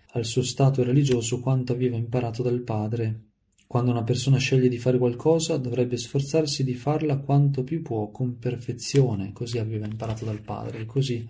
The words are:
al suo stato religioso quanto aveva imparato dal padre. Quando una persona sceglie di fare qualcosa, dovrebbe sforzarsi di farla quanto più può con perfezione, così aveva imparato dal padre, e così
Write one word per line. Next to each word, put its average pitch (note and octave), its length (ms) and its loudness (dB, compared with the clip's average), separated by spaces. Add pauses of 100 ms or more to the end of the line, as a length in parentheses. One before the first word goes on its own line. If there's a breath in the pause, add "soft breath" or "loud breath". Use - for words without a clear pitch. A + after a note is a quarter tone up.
al A#2 160 -4
suo B2 180 0
stato C3+ 400 2
religioso B2 560 2
quanto B2+ 320 0
aveva B2 240 0
imparato A#2 480 -2
dal B2 180 0
padre. A2 600 -2 (460)
Quando B2 240 0
una A#2 120 0
persona C3+ 340 2
sceglie B2+ 320 4
di A#2+ 100 0
fare B2+ 180 2
qualcosa, D#3 600 2
dovrebbe B2 400 0
sforzarsi C#3+ 680 0
di B2+ 100 0
farla D3 440 0
quanto C#3 460 2
più D#3+ 200 -4
può G#2+ 260 -2
con B2 300 -4
perfezione, A2+ 920 0
così A#2 280 -6
aveva A2 260 -4
imparato A2 400 -6
dal G#2+ 160 -6
padre, A2+ 380 -8
e A2 60 -8
così B2 440 -2